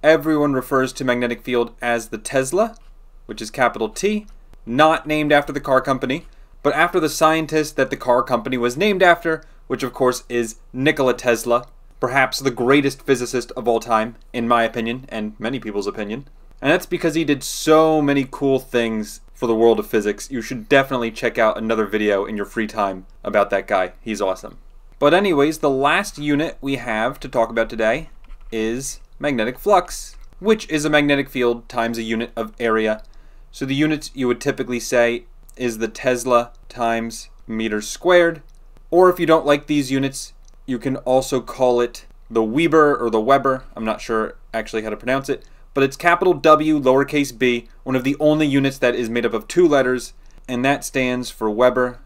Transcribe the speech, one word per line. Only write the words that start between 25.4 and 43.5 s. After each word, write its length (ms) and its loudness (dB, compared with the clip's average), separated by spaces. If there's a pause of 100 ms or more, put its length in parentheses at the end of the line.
the 120 0
last 480 0
unit 420 -2
we 160 -4
have 440 -4
to 80 -12
talk 220 0
about 200 -2
today 400 -2 (400)
is 500 -4 (200)
magnetic 380 -2
flux, 580 0 (240)
which 280 0
is 160 -2
a 60 0
magnetic 380 2
field 400 -2
times 300 -4
a 40 -6
unit 320 -4
of 240 -8
area. 440 0 (500)
So 120 -8
the 100 -4
unit 400 -2
you 120 -2
would 140 0
typically 400 -4
say 440 0 (320)
is 220 -4
the 100 -2
Tesla 640 0 (160)
times 600 -4 (180)
meter 340 -4
squared. 600 2 (480)
Or 200 6
if 100 -4
you 60 2
don't 200 4
like 200 2
these 260 0
units, 400 -4 (340)
you 120 -4
can 200 -4
also 420 0
call 400 2
it 260 -4 (220)
the 140 0
Weber 540 4
or 140 -2
the 100 2
Weber. 440 2 (120)